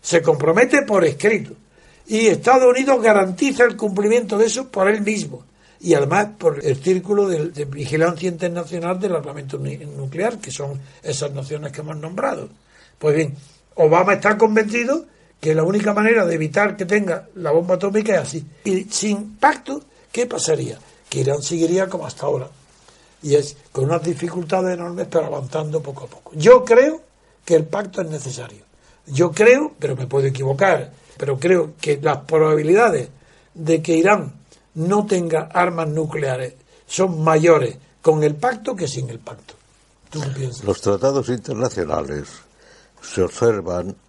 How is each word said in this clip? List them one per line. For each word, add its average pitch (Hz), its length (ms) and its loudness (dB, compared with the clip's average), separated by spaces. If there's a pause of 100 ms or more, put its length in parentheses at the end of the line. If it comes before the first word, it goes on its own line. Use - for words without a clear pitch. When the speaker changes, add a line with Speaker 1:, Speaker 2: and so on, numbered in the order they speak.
Speaker 1:
Se 165 200 2
compromete 170 600 2
por 202 200 2
escrito. 175 500 0 (520)
Y 220 220 2
Estados 247 420 6
Unidos 262 320 2
garantiza 214 640 2
el 226 140 2
cumplimiento 208 600 0
de 226 100 4
eso 254 200 -4
por 196 220 0
él 214 120 0
mismo. 180 420 -6 (360)
Y 175 140 2
además 160 340 2 (100)
por 151 260 0
el 139 120 0
Círculo 185 540 0
de, 165 180 -2
de 147 160 -8
Vigilancia 156 640 -2
Internacional 175 720 -6
del 185 160 -2
Armamento 143 420 -8
Nu-, 139 380 -10
Nuclear, 139 440 -6
que - 120 -16
son 139 280 -10 (220)
esas 147 300 -6
naciones 143 400 -10
que - 80 -14
hemos 156 160 -12
nombrado. 175 540 -8 (500)
Pues 151 160 2
bien, 160 200 -2 (400)
Obama 175 400 6
está 208 220 2
convencido 226 680 0 (340)
que 156 160 0
la 160 80 2
única 208 300 0
manera 214 320 4
de 170 100 0
evitar 196 400 0
que 190 100 -6
tenga 190 500 -2
la 165 160 -4
bomba 175 240 2
atómica 202 400 0
es 165 60 2
así. 139 240 -8 (200)
Y 190 260 0
sin 208 460 -4
pacto, 285 440 0 (300)
¿qué 240 140 -2
pasaría? 147 520 -4 (320)
Que 135 120 -4
Irán 139 200 0
seguiría 170 460 0
como 160 180 -8
hasta - 200 -10
ahora. 131 240 -4 (720)
Y 147 140 0
es 143 200 0 (160)
con 135 140 -2
unas 160 180 0
dificultades 175 680 -4
enormes, 175 360 -8
pero 156 180 0
avanzando 151 540 -6
poco 139 220 -14
a - 40 -16
poco. - 280 -20
Yo 233 300 8
creo 277 340 4 (460)
que 170 100 2
el 156 80 4
pacto 190 380 -6
es 165 80 -6
necesario. 123 540 -12 (420)
Yo 151 260 0
creo, 247 480 6
pero 139 160 -4
me 127 120 -8
puedo 139 200 0
equivocar, 135 640 0 (260)
pero 135 200 -4
creo 165 420 0
que 147 220 -2
las 147 180 -2
probabilidades 156 920 2 (440)
de 160 280 0
que 165 160 0
Irán 170 360 2 (420)
no 190 300 0
tenga 165 480 -2
armas 170 360 -2
nucleares 147 640 -4 (340)
son 180 340 -2
mayores 156 560 4 (240)
con 156 220 4
el 151 120 2
pacto 247 420 -4
que 170 100 -4
sin 127 220 -8
el 113 100 -14
pacto. - 360 -20 (540)
¿Tú 151 120 -10
qué 139 80 -6
piensas? 131 340 -10
Speaker 2:
Los 101 180 -2
tratados 131 480 0
internacionales 82 1000 -4 (720)
se - 220 -6
observan 92 720 -2 (160)